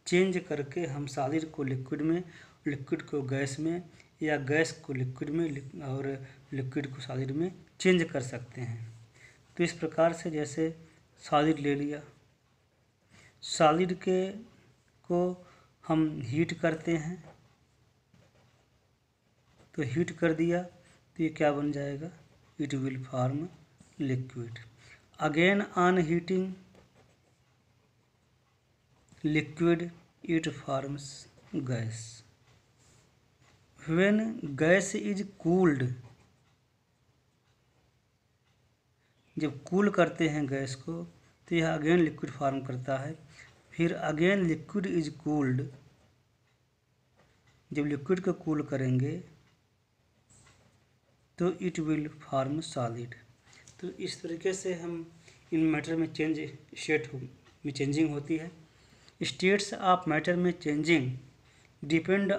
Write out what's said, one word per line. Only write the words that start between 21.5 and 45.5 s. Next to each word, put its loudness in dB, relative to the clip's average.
बन 0
जाएगा? -6
It -4
will -2
form 0
liquid। -4
Again 6
on 6
heating 0
liquid 2
it 0
forms -4
gas। -4
When 2
gas 4
is -2
cooled, 4
जब -6
कूल 2
करते 4
हैं -2
गैस -4
को -8
तो 0
यह 2
again 4
लिक्विड 0
फॉर्म -2
करता -4
है। -6
फिर 0
again 4
liquid -2
is 0
cooled, 0